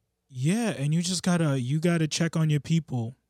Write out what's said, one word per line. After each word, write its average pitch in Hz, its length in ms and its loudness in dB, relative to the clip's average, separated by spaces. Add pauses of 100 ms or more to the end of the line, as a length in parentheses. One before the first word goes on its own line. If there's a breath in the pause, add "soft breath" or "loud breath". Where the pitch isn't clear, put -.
(280)
yeah, 175 420 0
and 143 220 -2
you 170 100 2
just 175 200 -4
gotta, 165 380 2
you 131 200 -2
gotta 170 280 2
check 165 280 -2
on 160 140 2
your 147 100 2
people 135 560 -2 (120)